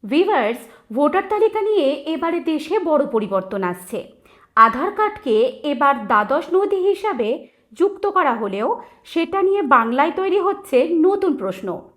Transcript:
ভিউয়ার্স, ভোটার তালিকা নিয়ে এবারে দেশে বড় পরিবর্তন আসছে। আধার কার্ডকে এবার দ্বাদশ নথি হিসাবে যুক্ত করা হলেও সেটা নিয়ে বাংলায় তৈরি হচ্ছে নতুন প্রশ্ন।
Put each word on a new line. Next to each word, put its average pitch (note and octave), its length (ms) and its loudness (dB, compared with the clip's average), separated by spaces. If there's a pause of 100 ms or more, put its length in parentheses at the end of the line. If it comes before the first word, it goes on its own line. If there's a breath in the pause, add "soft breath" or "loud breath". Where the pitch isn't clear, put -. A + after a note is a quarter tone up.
ভিউয়ার্স, B3+ 560 0 (320 loud breath)
ভোটার D4 380 0
তালিকা G#4+ 320 2
নিয়ে G4+ 260 2 (180)
এবারে E4 380 -2
দেশে D#4 360 -2
বড় D4+ 280 2
পরিবর্তন G3 560 -2
আসছে। F3+ 360 -6 (580 soft breath)
আধার A#3+ 380 4
কার্ডকে G#4 400 0 (280)
এবার C#4 320 2 (120)
দ্বাদশ A#3 440 0
নথি G4 320 2
হিসাবে F#4+ 460 -2 (440 loud breath)
যুক্ত G4 340 -2
করা E4 280 2
হলেও G#3 320 -4 (380 loud breath)
সেটা E4 360 -2
নিয়ে G4 260 2
বাংলায় B3 480 2
তৈরি F#4+ 240 0
হচ্ছে F#4+ 380 -2 (240)
নতুন F#4+ 340 2
প্রশ্ন। F#3+ 320 -6 (300)